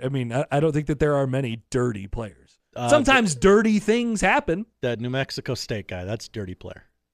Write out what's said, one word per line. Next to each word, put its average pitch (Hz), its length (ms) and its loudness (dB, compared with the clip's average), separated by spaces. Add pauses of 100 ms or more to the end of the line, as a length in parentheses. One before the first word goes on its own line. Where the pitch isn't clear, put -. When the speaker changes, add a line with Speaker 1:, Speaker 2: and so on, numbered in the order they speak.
Speaker 1:
I 131 60 -2
mean, 127 220 -4
I, 135 200 -2
I 143 80 2
don't 160 120 2
think 143 160 -2
that 143 120 -2
there 147 160 2
are 139 120 2
many 127 420 -4
dirty 117 380 -2
players. - 520 -12 (160)
Speaker 2:
Uh, 120 140 -4
Speaker 1:
Sometimes 247 440 4
Speaker 2:
the 120 80 -6
Speaker 1:
dirty 208 380 6
things 233 420 0
happen. 196 440 0 (160)
Speaker 2:
That 120 180 -2
New 123 100 -6
Mexico 131 460 -4
State - 320 -8
guy, 90 180 -8
that's 107 220 -8
a - 20 -18
dirty 92 260 -10
player. - 280 -18 (300)